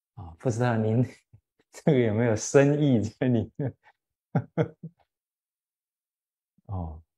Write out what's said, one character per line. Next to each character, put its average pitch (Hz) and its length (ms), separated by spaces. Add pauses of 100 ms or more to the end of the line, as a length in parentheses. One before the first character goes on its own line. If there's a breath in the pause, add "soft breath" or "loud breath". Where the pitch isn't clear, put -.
(140)
啊， 85 240
不 - 100
知 113 120
道 120 160
您 110 260
<laughs> - 720
这 - 180
个 131 60
有 113 160
没 120 120
有 113 100
深 143 440
意 135 200
在 104 260
里 117 300
面？ 135 200 (560 soft breath)
<laughs> - 460 (1900)
哦， 82 360 (160)